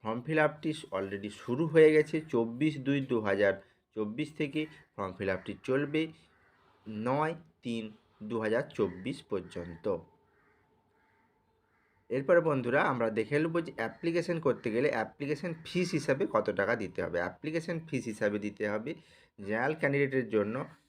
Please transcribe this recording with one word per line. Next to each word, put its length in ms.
ফর্ম 180
ফিল 180
আপটি 320
already 380
শুরু 240
হয়ে 260
গেছে। 220
চব্বিশ 460
দুই 220
দু 200
হাজার 320
চব্বিশ 420
থেকে 240
ফর্ম 220
ফিল 160
আপটি 240
চলবে 380
নয় 260
তিন 220
দু 100
হাজার 240
চব্বিশ 400
পর্যন্ত। 560
এরপরে 320
বন্ধুরা, 400
আমরা 180
দেখে 300
নেব 220
যে 160
অ্যাপ্লিকেশন 600
করতে 320
গেলে 180
অ্যাপ্লিকেশন 640
ফিস 280
হিসাবে 360
কত 200
টাকা 160
দিতে 260
হবে। 180
অ্যাপ্লিকেশন 560
ফিস 200
হিসাবে 340
দিতে 300
হবে 220
জেনারেল 400
ক্যান্ডিডেটের 500
জন্য 260